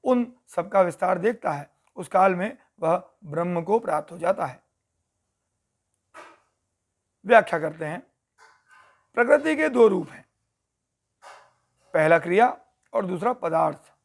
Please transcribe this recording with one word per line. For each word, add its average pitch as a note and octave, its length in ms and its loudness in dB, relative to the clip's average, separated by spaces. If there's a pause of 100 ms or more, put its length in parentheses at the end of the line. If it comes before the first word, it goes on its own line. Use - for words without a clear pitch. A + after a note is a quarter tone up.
उन B3 300 -2 (140)
सबका F#3+ 340 -2
विस्तार F#3 360 0
देखता F#3+ 340 -4
है, C#3+ 180 -10 (260)
उस F3 120 -14
काल F#3+ 280 4
में G3 220 -8 (220)
वह E3+ 300 -2 (160)
ब्रह्म E3+ 380 -4
को G3+ 160 0
प्राप्त D3+ 320 -4
हो E3+ 60 -18
जाता F3 280 -2
है। C3 180 -14 (2500)
व्याख्या G#3 340 4
करते D#3 260 -8
हैं। E3+ 220 -10 (1080)
प्रकृति D4 400 2
के D#4 140 -2
दो A#3+ 180 4
रूप F#3 220 0
हैं, - 160 -20 (1700)
पहला D#3+ 260 4
क्रिया G3 380 2 (360)
और G3+ 120 -2
दूसरा F#3 280 -4
पदार्थ। D#3+ 600 -4 (120)